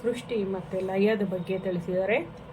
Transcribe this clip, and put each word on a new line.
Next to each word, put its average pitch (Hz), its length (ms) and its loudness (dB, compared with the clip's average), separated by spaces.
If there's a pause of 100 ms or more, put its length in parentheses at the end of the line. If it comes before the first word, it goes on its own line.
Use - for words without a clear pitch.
ಸೃಷ್ಟಿ 240 420 0
ಮತ್ತು 190 360 -2
ಲಯದ 196 420 4
ಬಗ್ಗೆ 185 360 -2
ತಿಳಿಸಿದ್ದಾರೆ. 190 680 0 (240)